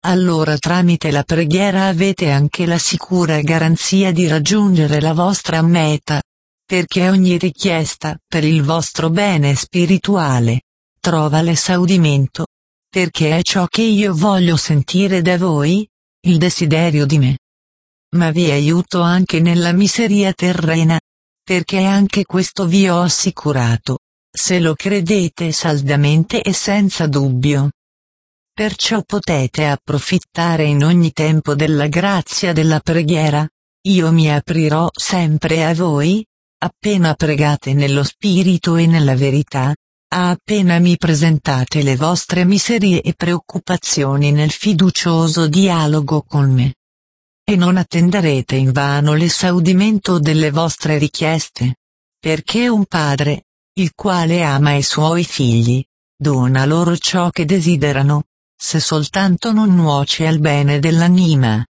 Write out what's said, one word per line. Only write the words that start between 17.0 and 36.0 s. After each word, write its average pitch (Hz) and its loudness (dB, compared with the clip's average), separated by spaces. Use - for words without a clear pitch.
di 151 0
me. 135 2
Ma 165 0
vi 165 0
aiuto 165 0
anche 175 0
nella 175 2
miseria 202 0
terrena, 165 0
perché 180 -2
anche 196 0
questo 180 -4
vi 190 2
ho 175 0
assicurato, 131 -2
se 180 -2
lo 160 0
credete 180 -2
saldamente 147 0
e 196 -2
senza 196 0
dubbio. 139 0
Perciò - -4
potete 151 -2
approfittare 160 -2
in 147 0
ogni 165 2
tempo 156 0
della 147 0
grazia 175 -2
della 160 2
preghiera, 156 0
io 180 2
mi 156 4
aprirò 156 0
sempre 160 -2
a 165 0
voi, 170 0